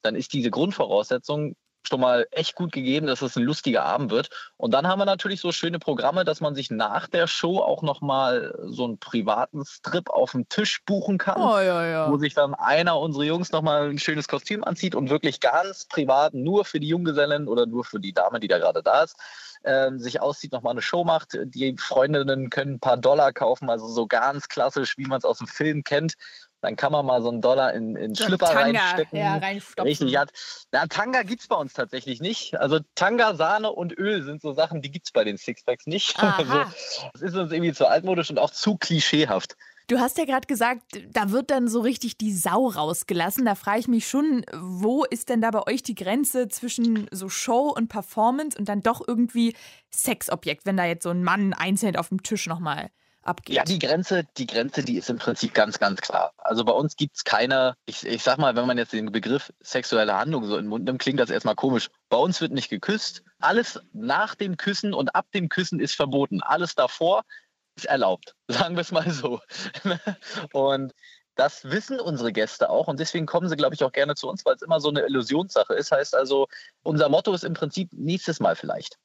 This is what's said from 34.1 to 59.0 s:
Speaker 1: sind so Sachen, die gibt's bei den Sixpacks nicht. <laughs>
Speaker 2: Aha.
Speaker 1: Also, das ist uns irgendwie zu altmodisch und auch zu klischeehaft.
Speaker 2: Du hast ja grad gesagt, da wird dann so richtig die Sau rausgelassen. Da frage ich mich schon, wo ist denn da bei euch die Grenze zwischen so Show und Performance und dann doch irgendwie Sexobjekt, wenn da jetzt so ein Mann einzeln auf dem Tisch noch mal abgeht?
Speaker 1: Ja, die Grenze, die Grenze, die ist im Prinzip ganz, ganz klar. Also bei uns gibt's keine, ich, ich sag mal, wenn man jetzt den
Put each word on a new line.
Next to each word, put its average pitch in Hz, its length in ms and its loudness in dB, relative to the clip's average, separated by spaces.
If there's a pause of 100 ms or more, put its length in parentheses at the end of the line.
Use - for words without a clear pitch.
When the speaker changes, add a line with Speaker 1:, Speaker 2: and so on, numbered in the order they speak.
Speaker 1:
sind 147 180 -10
so 151 120 -6
Sachen, 156 280 0
die 139 120 -10
gibt's - 180 -12
bei 110 140 2
den 101 140 -2
Sixpacks - 500 -6
nicht. 175 300 -2
<laughs> 185 40 2
Speaker 2:
Aha. 202 160 4
Speaker 1:
Also, 233 760 -2
das - 80 -12
ist 175 120 -4
uns 180 160 -2
irgendwie 165 220 0
zu 156 160 4
altmodisch 170 420 2
und 156 80 -2
auch 147 120 2
zu - 260 0
klischeehaft. 147 800 2 (320)
Speaker 2:
Du 247 100 2
hast 240 200 0
ja 330 60 0
grad 269 220 0
gesagt, 233 540 -2 (100)
da 202 220 0
wird 254 180 0
dann 262 160 4
so 233 140 2
richtig 233 360 -2
die 214 160 -2
Sau 190 360 2
rausgelassen. 175 760 -2
Da 208 120 2
frage 208 240 0
ich 233 80 -4
mich 233 180 2
schon, 277 460 2
wo 185 500 0
ist 247 280 -4
denn 233 100 4
da 226 100 2
bei 214 160 0
euch 247 160 -2
die 208 140 -6
Grenze 247 500 0
zwischen 226 640 -2
so 190 180 -10
Show 262 480 0
und 226 120 -2
Performance 240 680 -2
und 208 120 -4
dann 202 160 -2
doch 233 200 2
irgendwie 233 520 2 (360)
Sexobjekt, - 720 -4
wenn 190 120 0
da 180 80 2
jetzt 170 180 -2
so 175 80 -4
ein 180 140 0
Mann 190 300 2
einzeln 190 420 0
auf - 140 -4
dem 185 120 -2
Tisch - 240 -4
noch 165 140 -6
mal 156 300 -6 (340)
abgeht? - 300 -6
Speaker 1:
Ja, - 80 4
die 175 160 0
Grenze, 165 460 0 (120)
die 127 100 -4
Grenze, 123 360 -2
die 120 140 -2
ist 87 140 -4
im 117 80 -2
Prinzip - 360 -4
ganz, 107 240 2
ganz 98 220 0
klar. - 380 -2
Also 113 260 -2
bei 113 80 4
uns 139 240 2
gibt's - 260 -4
keine, 127 640 2
ich, - 220 -12
ich 117 160 -4
sag 127 160 4
mal, 135 180 2
wenn 120 100 0
man 123 120 0
jetzt 117 140 -4
den 107 200 -4